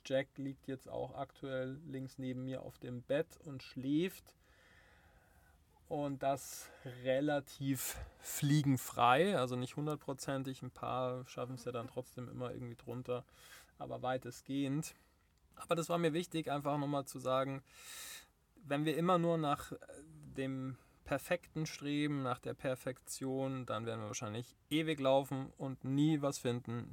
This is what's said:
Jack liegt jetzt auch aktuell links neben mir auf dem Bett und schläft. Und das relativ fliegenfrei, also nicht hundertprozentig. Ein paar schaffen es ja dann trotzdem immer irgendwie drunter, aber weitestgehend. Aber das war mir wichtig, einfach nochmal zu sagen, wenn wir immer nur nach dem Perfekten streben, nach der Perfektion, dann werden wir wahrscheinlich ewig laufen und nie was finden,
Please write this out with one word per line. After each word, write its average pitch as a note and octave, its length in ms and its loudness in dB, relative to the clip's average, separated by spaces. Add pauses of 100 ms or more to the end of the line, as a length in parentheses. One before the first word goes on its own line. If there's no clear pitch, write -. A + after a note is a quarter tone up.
Jack C3+ 220 2 (120)
liegt C3+ 280 -6
jetzt C3 220 -8
auch C3 260 -4
aktuell C3+ 720 -6
links C3+ 320 -8
neben B2+ 280 -4
mir C3 160 -6
auf - 180 -12
dem B2 220 -8
Bett - 420 0
und C#3 180 -10
schläft. D3 720 0 (1500)
Und C#3+ 360 -2
das - 440 -2 (360)
relativ C#3 920 2 (220)
fliegenfrei, C#3+ 1200 6
also B2+ 160 2
nicht B2 220 -4
hundertprozentig. C#3 840 -4
Ein B2 120 -8
paar B2+ 560 -2
schaffen B2+ 260 -6
es B2 100 -12
ja B2 60 -4
dann A#2+ 160 -4
trotzdem B2 420 -8
immer B2 220 -6
irgendwie A#2+ 240 -8
drunter, B2 500 -6 (540)
aber B2 240 -8
weitestgehend. C3+ 960 -2 (580)
Aber - 220 0
das E3 120 -2
war E3+ 100 4
mir E3 140 4
wichtig, D#3+ 380 -2
einfach C#3+ 260 2
nochmal C#3+ 280 0
zu C3+ 160 -10
sagen, C3+ 420 2 (1000)
wenn C#3+ 200 2
wir D#3 120 4
immer F3 220 6
nur E3+ 200 4
nach D3 360 0 (340)
dem C3+ 680 -4 (280)
Perfekten D#3+ 600 -2
streben, D3 540 0
nach B2 200 0
der B2 140 -6
Perfektion, C3 1080 -2
dann A2+ 220 -2
werden A2+ 140 -4
wir G#2+ 80 -6
wahrscheinlich G#2+ 480 -6 (140)
ewig D#3 280 2
laufen C3+ 580 4
und C3+ 280 -6
nie C#3+ 360 6
was C#3 180 2
finden, A#2+ 540 -2